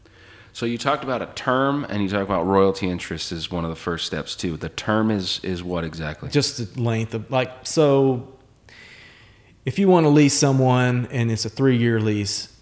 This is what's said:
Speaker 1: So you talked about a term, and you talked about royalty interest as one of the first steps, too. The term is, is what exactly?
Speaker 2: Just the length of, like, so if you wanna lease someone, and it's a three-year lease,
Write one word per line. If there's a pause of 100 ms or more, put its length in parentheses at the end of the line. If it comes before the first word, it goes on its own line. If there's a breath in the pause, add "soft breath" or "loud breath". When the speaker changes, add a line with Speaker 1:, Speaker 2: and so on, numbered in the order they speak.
(540 loud breath)
Speaker 1:
So
you
talked
about
a
term,
and
you
talked
about
royalty
interest
as
one
of
the
first
steps,
too.
The
term
is,
is
what
exactly?
Speaker 2:
Just (180)
the
length
of,
like, (160)
so (1300 loud breath)
if
you
wanna
lease
someone,
and
it's
a
three-year
lease,